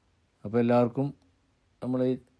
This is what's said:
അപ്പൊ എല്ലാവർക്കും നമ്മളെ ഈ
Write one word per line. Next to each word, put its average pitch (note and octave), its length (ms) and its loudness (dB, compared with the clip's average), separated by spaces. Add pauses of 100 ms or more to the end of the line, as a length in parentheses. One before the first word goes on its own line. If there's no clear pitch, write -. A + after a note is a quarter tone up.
(440)
അപ്പൊ G#2 200 -4
എല്ലാവർക്കും A#2+ 440 2 (760)
നമ്മളെ B2+ 300 -2
ഈ B2+ 40 -8 (220)